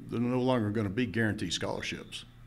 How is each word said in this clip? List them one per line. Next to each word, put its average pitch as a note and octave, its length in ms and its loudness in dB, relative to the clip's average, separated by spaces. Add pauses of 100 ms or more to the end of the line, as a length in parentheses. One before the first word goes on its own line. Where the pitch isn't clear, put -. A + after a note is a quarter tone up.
there's A#2 140 0
no B2 160 2
longer B2 320 4
gonna G#2 180 2
be A#2 160 0
guaranteed G#2 480 0
scholarships. - 720 -6 (220)